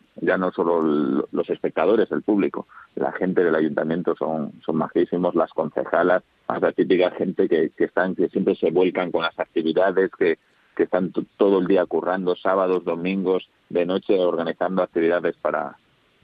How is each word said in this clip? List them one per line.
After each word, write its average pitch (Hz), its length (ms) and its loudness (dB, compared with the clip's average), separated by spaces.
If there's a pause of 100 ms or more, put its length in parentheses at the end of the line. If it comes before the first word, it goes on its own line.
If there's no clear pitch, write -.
(160)
ya 90 220 0
no 92 140 -2
solo 85 320 0
l-, 73 380 0 (100)
los - 180 -2
espectadores, 90 600 0
el 76 100 -4
público, 98 440 0 (300)
la 69 160 -2
gente 92 320 0
del 80 100 2
ayuntamiento 80 640 0
son, 78 360 -4 (120)
son 80 120 -2
majísimos, 87 580 0
las 82 180 0
concejalas, 90 680 0 (260)
más 82 120 -4
la 82 120 2
típica 90 400 2
gente 90 360 -2
que, 80 280 0
que 85 80 0
están, 90 300 -2
que 85 140 0
siempre 95 280 0
se 85 140 0
vuelcan 90 400 0
con 82 120 -2
las 82 160 -6
actividades, 87 800 0
que, 85 200 2 (380)
que - 60 0
están 92 300 0
t-, - 120 -4 (140)
todo 98 220 4
el 90 60 -2
día 90 200 4
currando, 90 500 -2
sábados, 92 480 0
domingos, 90 640 -2 (220)
de 87 160 0
noche, 98 320 0
organizando 87 640 -2
actividades 85 580 0
para, 78 360 -4 (480)